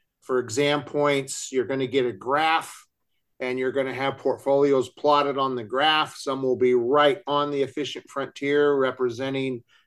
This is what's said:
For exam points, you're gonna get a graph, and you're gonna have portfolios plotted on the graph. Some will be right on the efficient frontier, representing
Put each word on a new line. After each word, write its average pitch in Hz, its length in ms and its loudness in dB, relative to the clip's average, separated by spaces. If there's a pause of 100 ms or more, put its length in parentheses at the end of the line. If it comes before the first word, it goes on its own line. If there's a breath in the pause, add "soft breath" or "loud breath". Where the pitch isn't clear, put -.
(220)
For 127 180 0
exam 143 420 0
points, 143 720 -2
you're 127 140 0
gonna 135 200 -2
get 123 200 0
a 120 60 -2
graph, 147 760 -2 (520)
and 127 180 -4
you're 131 140 -2
gonna 131 240 -4
have 131 240 -4
portfolios 139 720 2
plotted 143 500 2
on 131 160 -2
the 120 80 -6
graph. 147 540 0
Some 135 260 -6
will 127 140 0
be 123 180 4
right 135 440 4 (100)
on 147 240 0
the 139 100 -2
efficient - 480 -6
frontier, 143 640 0
representing 131 880 -2 (240)